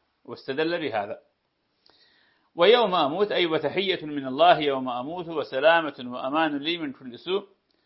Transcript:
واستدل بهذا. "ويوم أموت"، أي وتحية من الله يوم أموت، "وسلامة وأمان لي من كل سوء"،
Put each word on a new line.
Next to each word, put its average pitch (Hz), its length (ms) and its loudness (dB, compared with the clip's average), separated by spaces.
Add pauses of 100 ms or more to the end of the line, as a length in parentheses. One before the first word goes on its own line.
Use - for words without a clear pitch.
(240)
واستدل 156 560 -4
بهذا. 110 380 -4 (1400)
"ويوم 202 400 6
أموت"، 170 380 0
أي 175 140 2
وتحية 160 600 -2
من 143 200 -6
الله 156 320 6
يوم 135 300 -2
أموت، 151 400 -8
"وسلامة 156 640 0 (120)
وأمان 139 520 -4
لي 165 200 -6
من 147 140 -6
كل 123 260 -16
سوء"، 196 280 -6 (400)